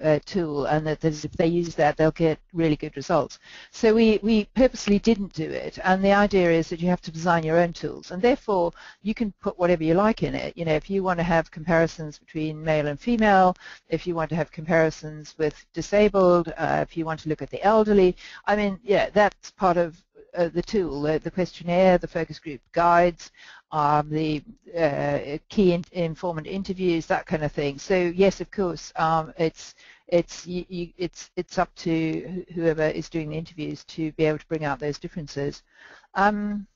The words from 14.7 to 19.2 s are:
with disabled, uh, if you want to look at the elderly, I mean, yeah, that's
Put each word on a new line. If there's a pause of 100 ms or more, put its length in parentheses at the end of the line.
with
disabled,
uh,
if
you
want
to
look
at
the
elderly, (320)
I
mean,
yeah,
that's